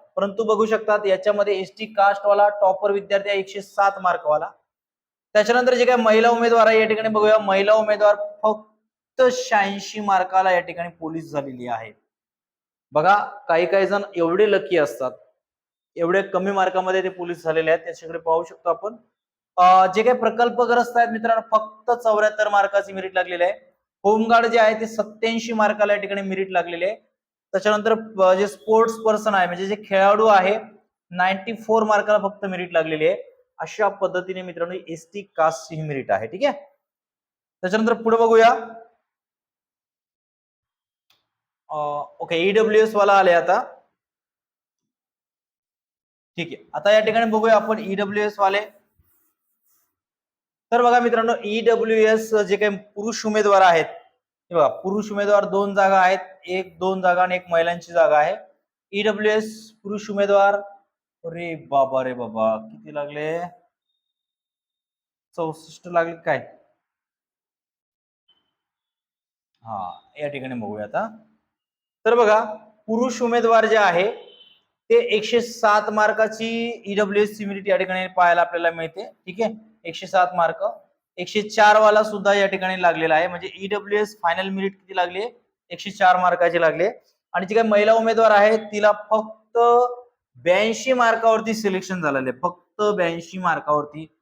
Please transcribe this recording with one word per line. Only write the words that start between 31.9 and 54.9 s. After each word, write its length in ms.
फक्त 180
मेरिट 260
लागलेली 340
आहे. 240
अशा 300
पद्धतीने 540
मित्रांनो 320
एसटी 340
कास्टची 520
ही 80
मेरिट 280
आहे. 160
ठीक 180
आहे, 140
त्याच्यानंतर 320
पुढे 240
बघूया. 340
अ, 80
ओके, 180
ईडब्ल्यूएस 580
वाला 180
आले 200
आता. 300
ठीक 100
आहे, 280
आता 180
या 80
ठिकाणी 300
बघूया 240
आपण 240
ईडब्ल्यूएस 600
वाले. 220
तर 100
बघा 180
मित्रांनो, 320
ईडब्ल्यूएस 880
जे 220
काही 200
पुरुष 500
उमेदवार 340
आहेत, 260
हे 40
बघा, 140
पुरुष 420